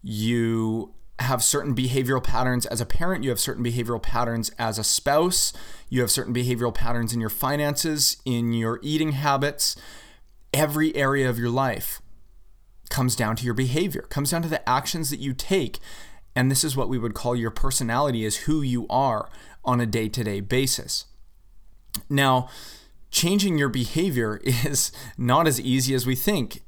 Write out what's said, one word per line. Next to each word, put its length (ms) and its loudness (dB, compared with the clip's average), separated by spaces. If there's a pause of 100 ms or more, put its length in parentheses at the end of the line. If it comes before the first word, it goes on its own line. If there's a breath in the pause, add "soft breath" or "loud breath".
You 880 0 (260)
have 240 0
certain 320 0
behavioral 480 0
patterns 440 4
as 160 -4
a 40 -4
parent, 380 2
you 60 0
have 100 -2
certain 240 -2
behavioral 380 -2
patterns 560 0
as 200 -2
a 60 -4
spouse, 720 2 (340 loud breath)
you 140 2
have 80 0
certain 240 0
behavioral 400 0
patterns 400 4
in 60 0
your 100 -2
finances, 960 0
in 260 0
your 300 0
eating 300 0
habits. 640 0 (760 loud breath)
Every 420 2
area 360 2
of 80 0
your 100 0
life 540 -2 (880)
comes 260 0
down 200 0
to 100 -6
your 80 -2
behavior, 480 -2
comes 280 -2
down 120 0
to 60 -4
the 200 -2
actions 400 0
that 120 -6
you 120 -2
take. 460 -2 (580 loud breath)
And 140 4
this 140 2
is 120 -2
what 120 0
we 100 0
would 160 -2
call 220 -2
your 160 0
personality, 720 2
is 140 -2
who 220 0
you 300 0
are 400 0 (340 loud breath)
on 160 2
a 60 2
day-to-day 540 -2
basis. 640 -2 (1080)
Now, 380 4 (640 loud breath)
changing 440 2
your 120 4
behavior 720 0
<laughs> 20 -14
is 480 0 (260 loud breath)
not 300 4
as 140 2
easy 340 2
as 140 0
we 80 2
think. 520 0